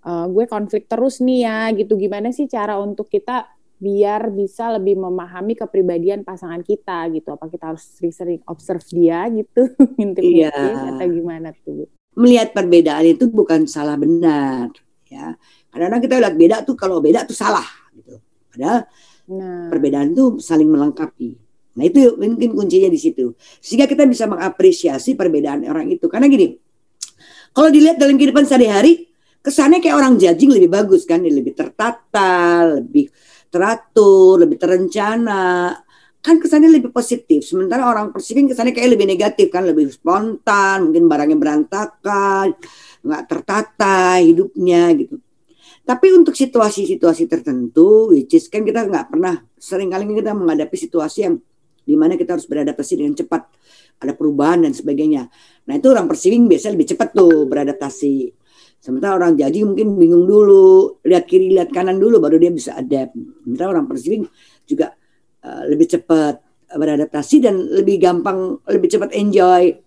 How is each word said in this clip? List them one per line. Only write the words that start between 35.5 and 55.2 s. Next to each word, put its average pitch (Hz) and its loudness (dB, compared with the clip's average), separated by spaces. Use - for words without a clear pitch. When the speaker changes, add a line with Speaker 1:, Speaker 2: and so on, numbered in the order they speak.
Speaker 2:
Kan 330 2
kesannya 311 4
lebih 262 4
positif. - -2
Sementara 339 -2
orang 220 -4
perceiving 269 -2
kesannya 240 -2
kayak 240 2
lebih 202 2
negatif 196 0
kan, 180 -4
lebih 156 0
spontan, 196 -2
mungkin 170 2
barangnya 151 0
berantakan, 196 -4
nggak - -6
tertata 196 0
hidupnya 175 2
gitu. - -8
Tapi 370 2
untuk 320 6
situasi-situasi 202 -2
tertentu, 165 2
which 135 -2
is 165 2
kan 214 -6
kita 214 -2
nggak 156 -6
pernah, 175 -4
seringkali 190 -6
kita 220 -4
menghadapi 170 -4
situasi 160 -6
yang 170 0
di 147 0
mana 165 0
kita 175 -4
harus - -16
beradaptasi 147 -6
dengan 147 -4
cepat, 156 -8
ada 135 -8
perubahan 151 0
dan 147 0
sebagainya. 143 -4